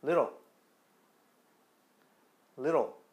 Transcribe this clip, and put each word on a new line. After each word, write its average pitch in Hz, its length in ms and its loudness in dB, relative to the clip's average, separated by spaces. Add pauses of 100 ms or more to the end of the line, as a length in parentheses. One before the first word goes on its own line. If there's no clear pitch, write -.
Little, 170 260 2 (2250)
little. 139 400 0 (160)